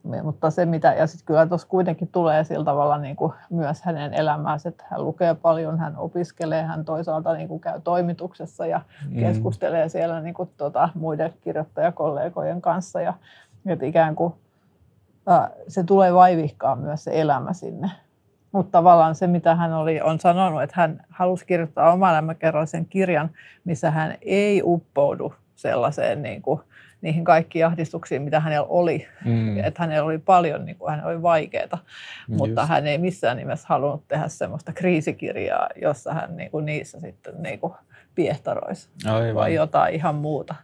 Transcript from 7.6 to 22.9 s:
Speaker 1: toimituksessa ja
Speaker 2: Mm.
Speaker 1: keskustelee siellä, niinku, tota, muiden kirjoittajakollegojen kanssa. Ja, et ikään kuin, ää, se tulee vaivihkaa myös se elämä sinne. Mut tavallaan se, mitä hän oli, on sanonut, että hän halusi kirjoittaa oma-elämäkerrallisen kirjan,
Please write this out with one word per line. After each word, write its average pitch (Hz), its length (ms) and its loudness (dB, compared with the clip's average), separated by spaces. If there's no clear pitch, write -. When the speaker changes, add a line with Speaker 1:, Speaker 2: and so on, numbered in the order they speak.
Speaker 1:
toimituksessa 170 840 -4
ja 170 140 -2
Speaker 2:
Mm. 123 100 -6
Speaker 1:
keskustelee 113 680 0
siellä, 165 320 -4
niinku, 175 360 -8
tota, 147 380 0
muiden 160 380 -4
kirjoittajakollegojen 156 1160 -4
kanssa. 175 400 -2
Ja, 175 140 -4
et 165 160 -2
ikään 156 320 2
kuin, 170 200 -2
ää, 175 240 4
se 180 160 -2
tulee 185 300 6
vaivihkaa 165 640 6
myös 147 280 -8
se - 160 0
elämä 147 320 0
sinne. - 380 -6
Mut 196 180 0
tavallaan 170 440 8
se, 180 120 -2
mitä 175 280 2
hän 165 180 0
oli, 160 280 0
on 160 200 0
sanonut, 175 420 2
että - 180 -6
hän 160 200 0
halusi 180 360 -2
kirjoittaa 165 460 4
oma-elämäkerrallisen 160 960 0
kirjan, 175 440 0